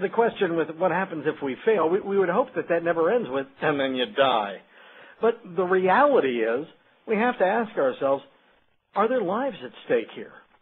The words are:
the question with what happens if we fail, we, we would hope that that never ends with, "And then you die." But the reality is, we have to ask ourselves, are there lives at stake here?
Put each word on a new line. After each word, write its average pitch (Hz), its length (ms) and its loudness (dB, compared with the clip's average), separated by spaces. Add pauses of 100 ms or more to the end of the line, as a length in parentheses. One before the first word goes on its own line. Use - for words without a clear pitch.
the 190 80 -2
question 196 480 0
with 156 140 -2
what 165 200 0
happens 175 360 -4
if 151 140 -4
we 135 140 -4 (100)
fail, 190 240 2
we, 190 120 0
we 196 180 -2
would 190 100 2
hope 220 280 0
that 156 120 -4
that 170 140 0
never 165 300 2
ends 233 180 0
with, 135 160 -2 (160)
"And 151 160 0
then 135 160 0
you 127 120 -2
die." 107 500 0 (640)
But 226 180 0 (160)
the 185 80 0
reality 185 800 4
is, 117 240 -2 (400)
we 226 80 -2
have 240 240 0
to 202 60 2
ask 214 340 0
ourselves, 139 460 0 (720)
are 202 100 2
there 247 160 0
lives 208 420 -2
at 120 60 -12 (140)
stake 117 320 0
here? - 160 -14 (300)